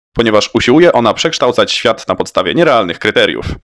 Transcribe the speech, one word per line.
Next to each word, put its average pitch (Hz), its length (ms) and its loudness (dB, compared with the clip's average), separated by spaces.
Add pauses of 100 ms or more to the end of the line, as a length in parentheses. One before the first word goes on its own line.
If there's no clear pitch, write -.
(140)
ponieważ 110 400 0
usiłuje 143 400 4
ona 117 200 2
przekształcać 127 580 -2
świat - 360 -2
na 92 80 -2
podstawie 90 380 -4
nierealnych 117 460 0
kryteriów. 101 460 0 (320)